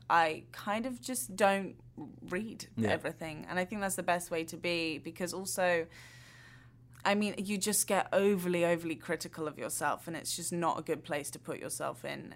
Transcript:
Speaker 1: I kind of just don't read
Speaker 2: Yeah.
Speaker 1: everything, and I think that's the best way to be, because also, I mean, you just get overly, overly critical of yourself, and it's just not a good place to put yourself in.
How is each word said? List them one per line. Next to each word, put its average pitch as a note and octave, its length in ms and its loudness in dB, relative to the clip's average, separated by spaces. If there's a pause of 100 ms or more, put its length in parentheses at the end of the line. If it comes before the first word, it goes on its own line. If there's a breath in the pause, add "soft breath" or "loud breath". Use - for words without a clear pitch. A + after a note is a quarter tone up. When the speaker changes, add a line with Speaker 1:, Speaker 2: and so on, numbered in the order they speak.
Speaker 1:
I D#3+ 440 4
kind A3 340 -4
of B3 160 -6
just B3 340 -6
don't G3 380 4 (560)
read G#3 380 -6 (100)
Speaker 2:
Yeah. A2+ 120 4
Speaker 1:
everything, D#3+ 600 -4
and F3 100 -4
I F#3 60 2
think G3+ 160 -6
that's F#3+ 140 0
the F3+ 80 -2
best F3 260 2
way E3 160 0
to E3 120 -8
be, E3 420 0
because E3+ 340 -6
also, F3+ 540 2 (1160 loud breath)
I G3+ 100 6
mean, G#3 220 2
you G3+ 200 0
just G3+ 300 2
get F#3+ 260 4
overly, F3+ 500 4
overly E3+ 320 2
critical E3 520 -6
of C#3+ 100 -6
yourself, C3 500 -2
and E3+ 80 -6
it's - 200 -6
just E3+ 180 -4
not E3+ 260 0
a - 40 -4
good D3 200 -2
place C#3+ 280 -4
to - 80 -12
put - 200 -8
yourself C#3 460 -4
in. C#3 300 -10